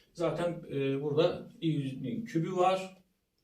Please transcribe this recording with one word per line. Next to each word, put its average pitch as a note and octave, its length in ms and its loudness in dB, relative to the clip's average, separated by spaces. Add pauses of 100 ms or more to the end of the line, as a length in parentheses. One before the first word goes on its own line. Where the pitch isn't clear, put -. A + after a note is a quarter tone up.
(140)
Zaten, E3 580 -2
e, C#3 300 -2
burada - 480 2 (120)
i'nin C3 640 -2
kübü F3+ 300 -2
var. F#3 480 2 (400)